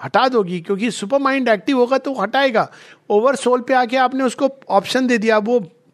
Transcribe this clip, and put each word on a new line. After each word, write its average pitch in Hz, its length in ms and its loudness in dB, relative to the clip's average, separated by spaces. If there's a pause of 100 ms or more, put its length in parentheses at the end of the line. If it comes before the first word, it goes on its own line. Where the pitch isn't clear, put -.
हटा 226 240 2
दोगी, 185 340 -2
क्योंकि 202 300 -4
सुपर 240 280 -2
माइंड 262 280 -2
एक्टिव 233 300 0
होगा 247 200 2
तो 269 160 -4
हटाएगा। 226 580 0 (380)
ओवरसोल 247 520 2
पे 262 120 -2
आके 254 240 0
आपने 262 260 0
उसको 262 260 0 (200)
ऑप्शन 202 380 0
दे 240 100 2
दिया, 220 200 2
वो 233 220 0 (340)